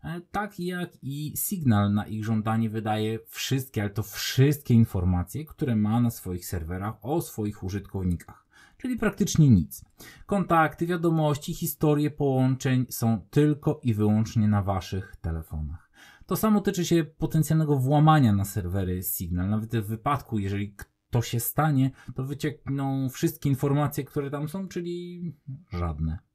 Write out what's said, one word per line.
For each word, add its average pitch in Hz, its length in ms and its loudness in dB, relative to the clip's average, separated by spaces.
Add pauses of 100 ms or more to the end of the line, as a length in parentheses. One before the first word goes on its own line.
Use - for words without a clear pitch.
e, 165 160 -8
tak 202 400 -8
jak 175 300 -6 (120)
i 143 340 -8
Signal 104 580 2
na 104 120 0
ich 107 180 -8
żądanie 110 460 0
wydaje 107 560 -2
wszystkie, - 540 -4
ale 101 100 -2
to 104 120 -4
wszystkie - 720 2
informacje, 90 720 2
które 120 320 -4
ma 107 240 2
na 120 100 2
swoich 90 360 -10
serwerach 92 560 -6
o 151 180 -2
swoich 104 420 -6
użytkownikach. 95 840 -6 (320)
Czyli 254 180 -6
praktycznie 190 540 4
nic. - 340 4 (420)
Kontakty, 165 600 0
wiadomości, 165 680 0
historie 151 560 0
połączeń 131 800 0
są 113 300 0 (100)
tylko 147 520 2
i 120 120 2
wyłącznie 107 540 2
na 104 140 4
waszych 95 580 -4
telefonach. 80 680 -8 (400)
To 185 80 -2
samo 214 240 4
tyczy 190 240 -2
się 165 200 2
potencjalnego 156 720 0
włamania 147 560 6
na 98 120 2
serwery 92 580 -2
Signal. 90 480 -4
Nawet 110 260 -4
w 104 100 -2
wypadku, 113 520 -4
jeżeli 101 360 -4 (360)
to 120 120 2
się 120 180 -4
stanie, 139 500 2 (240)
to 131 100 -6
wyciekną 139 840 -4
wszystkie 156 400 -2
informacje, 143 560 0
które 139 260 -6
tam 147 180 -6
są, 190 200 -8
czyli 175 540 -8 (480)
żadne. 80 480 -2 (160)